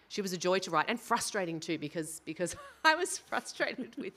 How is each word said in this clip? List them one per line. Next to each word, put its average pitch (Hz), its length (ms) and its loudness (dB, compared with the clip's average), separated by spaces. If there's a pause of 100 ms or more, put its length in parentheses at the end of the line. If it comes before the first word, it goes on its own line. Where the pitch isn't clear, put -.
She - 120 -4
was 190 120 -2
a 185 40 0
joy 180 240 4
to 185 100 -4
write, 156 180 4
and 226 100 0
frustrating 185 600 0
too, 160 180 -2
because, 156 460 -4
because 170 320 -2 (140)
<laughs> - 140 -4
I 311 120 8
was 359 220 0
frustrated - 760 -4
<laughs> - 40 -10
with 196 180 -6